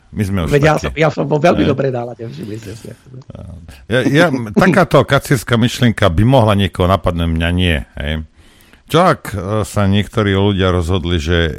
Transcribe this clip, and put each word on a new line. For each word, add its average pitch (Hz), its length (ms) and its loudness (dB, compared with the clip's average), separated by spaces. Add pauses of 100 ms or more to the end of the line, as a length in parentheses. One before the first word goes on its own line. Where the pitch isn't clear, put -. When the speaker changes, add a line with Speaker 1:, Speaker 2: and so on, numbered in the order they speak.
(120)
Speaker 1:
My 104 160 -4
sme 98 160 -2
už 107 80 -2
Speaker 2:
Veď 143 160 2
ja 151 80 2
Speaker 1:
takí. - 80 -4
Speaker 2:
som, - 160 -6
ja 156 160 2
som 160 160 -4
bol 151 80 0
veľmi 156 240 2
Speaker 1:
Hej. 147 80 2
Speaker 2:
dobrej 135 240 -2
nálade, 120 320 -10
všimli 135 320 -12
ste 110 160 -14
si. 110 160 -18 (960)
Speaker 1:
Ja, 120 160 0
ja, 156 240 2 (240)
takáto 165 560 4
kacírska 131 480 0
myšlienka 113 560 2
by 82 160 2
mohla 110 320 4
niekoho 92 320 0
napadnúť, 85 400 0
mňa 82 240 0
nie, 87 240 0 (160)
hej. 78 320 -8 (640)
Čo 156 80 2
ak, 175 320 0
e, - 40 -8 (280)
sa 101 240 0
niektorí 101 480 0
ľudia 95 400 2
rozhodli, 85 480 -2
že 85 240 0 (100)